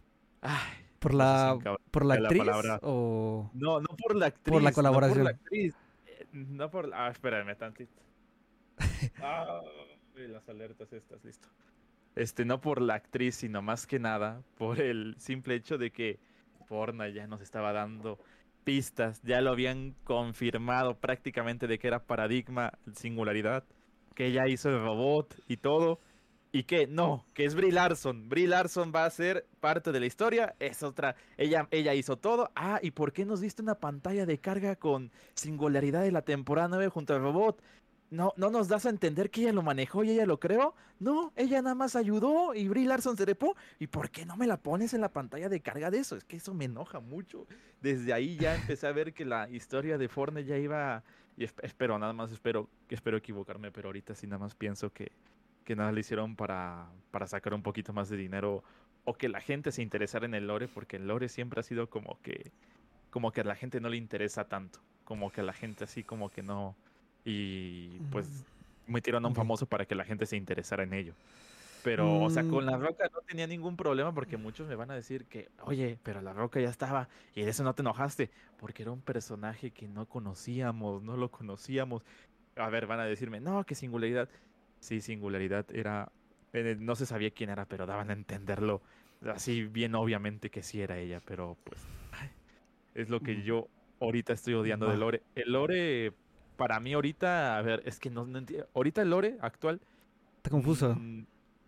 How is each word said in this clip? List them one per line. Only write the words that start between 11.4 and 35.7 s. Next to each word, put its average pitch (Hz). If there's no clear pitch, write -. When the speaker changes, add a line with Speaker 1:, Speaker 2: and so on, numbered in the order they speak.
Speaker 1:
Este, 120
no 131
por 143
la 117
actriz, 123
sino 107
más 110
que 135
nada 110
por 117
el 113
simple 131
hecho 120
de 120
que 110
Fortnite 110
ya 104
nos 107
estaba 104
dando 107
pistas, 123
ya 123
lo 131
habían 131
confirmado 120
prácticamente 123
de 113
que -
era 117
Paradigma 120
Singularidad, 113
que 127
ella 131
hizo 135
el 131
robot 123
y 120
todo, 165
y 135
que 165
no, 151
que 143
es 147
Brie 190
Larson, 143
Brie 170
Larson 175
va 165
a 165
ser 175
parte 160
de 131
la 120
historia, 220
es -
otra, 139
ella, 151
ella 151
hizo 135
todo. 233
Ah, 190
¿y 160
por 147
qué 190
nos 202
diste 214
una 214
pantalla 156
de 151
carga 196
con 135
Singularidad 147